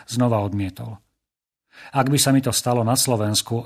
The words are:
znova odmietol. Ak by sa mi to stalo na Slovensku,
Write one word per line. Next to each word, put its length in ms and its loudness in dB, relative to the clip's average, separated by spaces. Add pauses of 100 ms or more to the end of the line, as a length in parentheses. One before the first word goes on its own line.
znova 400 0
odmietol. 560 -8 (920)
Ak 160 2
by 80 4
sa 160 4
mi 80 4
to 80 -2
stalo 320 0
na 160 2
Slovensku, 680 0